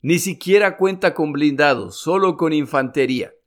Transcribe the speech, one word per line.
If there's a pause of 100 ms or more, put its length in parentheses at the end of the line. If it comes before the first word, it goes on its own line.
Ni
siquiera
cuenta
con
blindados,
solo
con
infantería. (120)